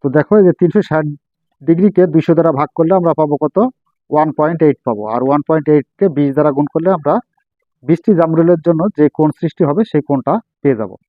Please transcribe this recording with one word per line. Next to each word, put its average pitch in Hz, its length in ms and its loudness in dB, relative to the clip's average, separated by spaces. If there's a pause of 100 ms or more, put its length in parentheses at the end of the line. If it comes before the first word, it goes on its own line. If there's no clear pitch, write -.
তো 277 60 -2
দেখো 151 280 0
এই 202 80 4
যে 175 120 4
তিনশো 185 240 0
ষাট 156 240 -2 (560)
ডিগ্রিকে 180 460 2
দুইশো 160 260 0
দ্বারা 165 200 2
ভাগ 127 220 -4
করলে 165 200 0
আমরা 170 180 0
পাবো 151 240 -2
কত? 151 200 -4 (520)
ওয়ান 151 260 0
পয়েন্ট 156 260 -2
এইট 147 220 2
পাবো। 104 260 -4
আর 120 140 -4
ওয়ান 143 220 0
পয়েন্ট 160 240 -2
এইটকে 151 400 0
বিশ 143 240 -2
দ্বারা 147 180 0
গুণ 143 200 -2
করলে 165 200 -2
আমরা 151 220 -2 (720)
বিশটি 160 300 0
জামরুলের 165 480 2
জন্য 165 200 0 (140)
যে 151 180 2
কোণ 156 240 0
সৃষ্টি 170 260 -4
হবে 156 220 0
সেই 147 200 -2
কোণটা 139 280 -2 (260)
পেয়ে 131 200 0
যাব। 98 120 -8 (160)